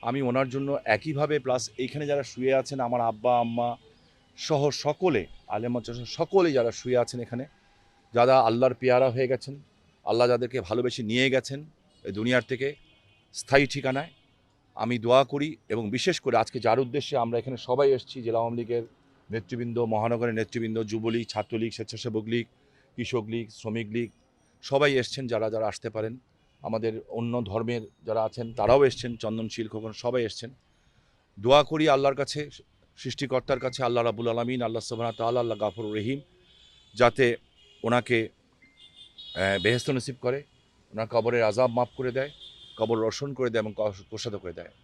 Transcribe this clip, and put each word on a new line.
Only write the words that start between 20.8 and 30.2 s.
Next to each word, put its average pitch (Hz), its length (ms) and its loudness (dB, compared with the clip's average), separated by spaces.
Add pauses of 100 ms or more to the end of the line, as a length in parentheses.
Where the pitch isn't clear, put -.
যুবলীগ, 113 420 -2
ছাত্রলীগ, 110 460 -4
স্বেচ্ছাসেবক 110 560 -6
লীগ, 117 180 -2 (500)
কৃষক 117 320 -4
লীগ, 113 220 -6
শ্রমিক 110 400 -6
লীগ, 113 200 -4 (520)
সবাই 139 300 4
এসছেন 131 340 -2
যারা 110 240 0
যারা 110 180 -2
আসতে 107 220 -8
পারেন। 110 280 -6 (440)
আমাদের 110 460 -2
অন্য 117 360 -4
ধর্মের 117 380 -4 (220)
যারা 110 200 0
আছেন 113 280 -6
তারাও 113 320 6
এসছেন, 123 320 0
চন্দনশীল, 110 520 -6
খোকন, 110 240 -10
সবাই 120 320 -2